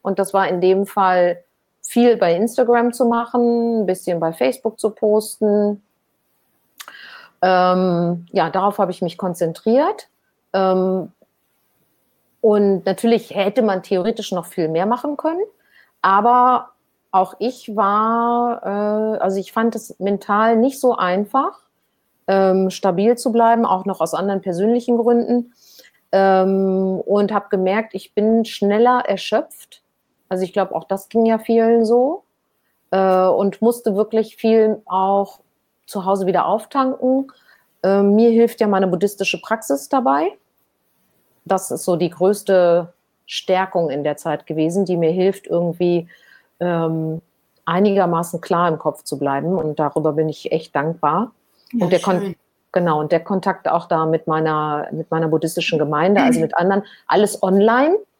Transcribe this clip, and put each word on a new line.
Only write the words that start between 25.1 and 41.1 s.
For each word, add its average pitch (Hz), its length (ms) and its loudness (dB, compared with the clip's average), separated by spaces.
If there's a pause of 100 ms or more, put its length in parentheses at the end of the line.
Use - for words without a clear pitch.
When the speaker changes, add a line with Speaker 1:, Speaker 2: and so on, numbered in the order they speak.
Speaker 1:
Ähm, 190 960 2
und 202 260 0
habe 202 160 -2
gemerkt, 202 460 -2
ich - 200 -14
bin 220 300 2
schneller 226 600 2
erschöpft. - 760 -6 (460)
Also 185 160 -2
ich 175 80 -10
glaub, 190 200 -2
auch 165 120 -6
das - 240 -8
ging 226 180 2
ja 226 120 2
vielen 226 460 2
so. 247 400 0 (640)
Äh, 185 360 2
und 190 360 0
musste 233 320 0
wirklich 214 420 -2
viel 220 500 2
auch 196 540 0 (460)
zu 190 200 -8
Hause 190 200 0
wieder 180 200 0
auftanken. 262 840 -2 (520)
Ähm, 196 340 4
mir 233 140 6
hilft 233 300 2
ja 220 60 2
meine 196 220 2
buddhistische 185 520 -2
Praxis 247 480 -4
dabei. 277 440 0 (1120)